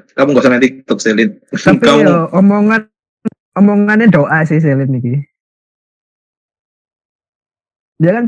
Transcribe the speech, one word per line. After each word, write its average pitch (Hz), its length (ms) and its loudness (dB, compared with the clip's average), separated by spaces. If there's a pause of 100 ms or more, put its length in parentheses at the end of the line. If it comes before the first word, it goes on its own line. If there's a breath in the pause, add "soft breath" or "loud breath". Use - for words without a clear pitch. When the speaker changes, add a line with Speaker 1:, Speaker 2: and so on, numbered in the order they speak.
(140)
Speaker 1:
kamu 139 160 -2
nggak 131 160 0
usah 127 80 4
main 123 80 0
TikTok, - 400 -4
Selin. 110 280 0 (200)
Speaker 2:
Tapi - 320 0
Speaker 1:
Kamu 226 240 4
Speaker 2:
yo, 175 100 0 (220)
omongan, 208 440 0 (760)
omongannya 208 560 2
doa 156 320 0
sih 156 160 0
Selin 135 320 -2
ini. 123 320 -6 (2750)
Dia 170 160 0
kan 240 120 -4